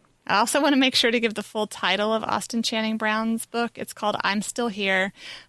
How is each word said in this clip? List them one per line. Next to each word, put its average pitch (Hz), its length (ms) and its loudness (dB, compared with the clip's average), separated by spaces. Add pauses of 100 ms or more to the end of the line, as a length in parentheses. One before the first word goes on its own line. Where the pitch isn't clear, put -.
(280)
I 196 120 2
also 262 220 2
wanna 285 160 4
make 262 180 4
sure 240 160 4
to 240 80 2
give 220 160 0
the 208 80 -6
full 214 240 -4
title 208 440 0
of 220 120 0
Austin 226 400 -2
Channing 220 340 -2
Brown's 220 480 0
book. 233 320 -4
It's - 160 -10
called 208 280 -2
I'm 196 200 0
Still 240 260 -4
Here, 190 460 0 (360)